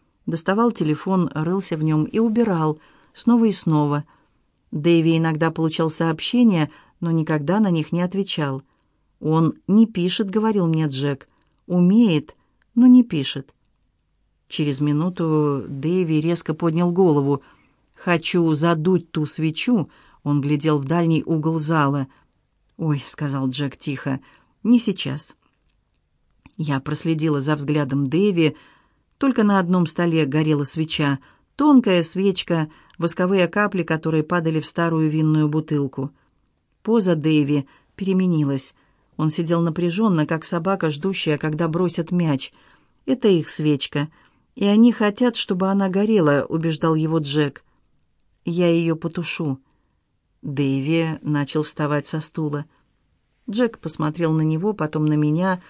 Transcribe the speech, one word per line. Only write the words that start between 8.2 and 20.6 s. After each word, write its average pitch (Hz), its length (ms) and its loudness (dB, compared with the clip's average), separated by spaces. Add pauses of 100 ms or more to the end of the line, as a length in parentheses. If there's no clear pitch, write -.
«Он 160 340 2 (120)
не 214 200 6
пишет», — 190 440 -2
говорил 208 360 0
мне 160 200 0
Джек. 135 420 -4 (380)
«Умеет, 180 680 4 (380)
но 240 120 6
не 247 160 10
пишет». 143 520 -4 (920)
Через 147 320 -2
минуту 151 880 0
Дэйви 160 540 0
резко 165 340 -2
поднял 175 380 0
голову. 147 500 2 (520)
«Хочу 170 580 0
задуть 170 580 0
ту 151 160 -2
свечу», — 160 640 -2 (320)
он 143 200 0
глядел 147 360 0